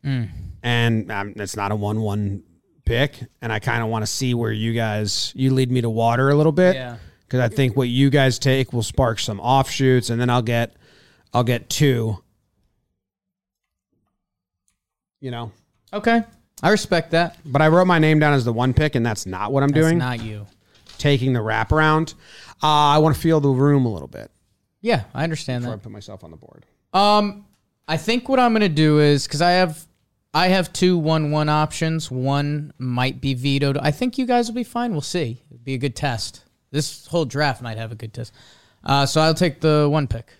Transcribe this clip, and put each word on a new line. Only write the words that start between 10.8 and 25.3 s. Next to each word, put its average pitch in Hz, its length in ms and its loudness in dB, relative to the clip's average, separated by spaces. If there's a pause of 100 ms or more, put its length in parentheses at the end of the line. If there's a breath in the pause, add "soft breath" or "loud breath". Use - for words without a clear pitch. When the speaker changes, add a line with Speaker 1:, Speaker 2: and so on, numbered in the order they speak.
Speaker 2:
I'll 123 100 2
get 120 240 -2
two. 117 540 0 (3000)
You 135 100 -10
know? 117 220 -12 (400)
Speaker 1:
Okay. 226 300 0 (400)
I 165 80 4
respect 180 420 0
that. 165 320 0
Speaker 2:
But 139 180 0
I 156 60 6
wrote 175 180 6
my 175 120 4
name 156 200 6
down 151 160 4
as 131 100 2
the 117 80 0
one 123 220 0
pick, 151 200 2
and 117 100 2
that's 110 220 -4
not 95 260 -6
what 139 100 2
I'm 139 80 2
Speaker 1:
That's 156 160 4
Speaker 2:
doing. 170 120 2
Speaker 1:
not 123 240 -4
you. 107 240 -12 (500 soft breath)
Speaker 2:
Taking 135 360 2
the 120 80 0
wraparound. 156 720 0 (480 loud breath)
Uh, 151 40 0 (300)
I - 20 6
wanna 156 160 4
feel 160 260 2
the 143 100 2
room 139 340 2
a 113 80 -2
little 76 160 -10
bit - 220 -16 (500)
Speaker 1:
Yeah, 202 240 -2 (100)
I 131 100 -4
understand 131 380 -6